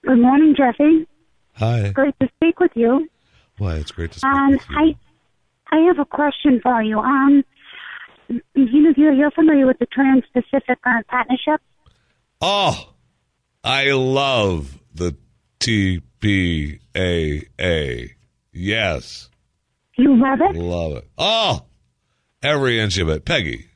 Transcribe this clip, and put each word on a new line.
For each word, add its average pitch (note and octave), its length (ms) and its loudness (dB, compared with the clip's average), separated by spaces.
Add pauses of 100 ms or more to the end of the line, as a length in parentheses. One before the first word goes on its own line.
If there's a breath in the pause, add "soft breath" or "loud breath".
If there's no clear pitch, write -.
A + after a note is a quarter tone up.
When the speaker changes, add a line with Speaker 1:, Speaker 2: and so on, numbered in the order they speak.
Speaker 1:
Good C4 140 4
morning, C#4 360 6
Jeffy. D4 520 2 (460)
Speaker 2:
Hi. A2+ 360 -2
Speaker 1:
Great C#3+ 300 -2
to C4 160 -2
speak E4 240 0
with F4 160 2
you. B3+ 340 0 (480)
Speaker 2:
Why, F2+ 200 -4
it's D#2 140 -10
great E2+ 200 -10
to - 80 -20
speak C4+ 120 -2
Speaker 1:
Um, C#4 200 2
Speaker 2:
with C4+ 180 0
you. - 80 -6 (960)
Speaker 1:
I, D4+ 40 0
I D#4+ 120 4
have F4+ 100 2
a C#4+ 80 -4
question C#4+ 560 0
for B3 220 0
you. G#3+ 160 -2
Um, C#4 440 2 (840 loud breath)
you A#3+ 140 -6 (140)
know, C#4 400 4
you're, D4+ 180 4
you're C#4+ 180 2
familiar D#4 340 4
with B3+ 140 2
the A#3+ 80 -2
Trans-Pacific, B3+ 1000 0
uh, A#3+ 220 0
Partnership? B3+ 520 -4 (800)
Speaker 2:
Oh, G3 540 -2 (720)
I C#3 300 -2
love B2+ 840 -2 (160)
the E2 220 -6 (440)
T G2 420 -2 (180)
P F2 580 -2 (180)
A E2 460 -4 (180)
A. C#2+ 520 -4 (420)
Yes. F#2 760 -6 (680)
Speaker 1:
You C4+ 200 4
love C4+ 240 2
it? F#4+ 140 0
Speaker 2:
Love E2+ 420 -6
it. - 100 -18 (100)
Oh, G#3 480 -2 (800)
every C3+ 360 0
inch G2 200 -2
of D#2+ 100 -2
it. D#2 160 -4
Peggy. D#2+ 500 -4